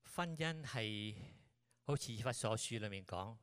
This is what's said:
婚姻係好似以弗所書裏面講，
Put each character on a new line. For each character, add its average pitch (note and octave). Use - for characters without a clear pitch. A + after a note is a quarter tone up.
婚 E3+
姻 D#3+
係 G#2+
好 C#3+
似 -
以 A2
弗 B2
所 A2+
書 A2+
裏 G#2
面 G2
講， G2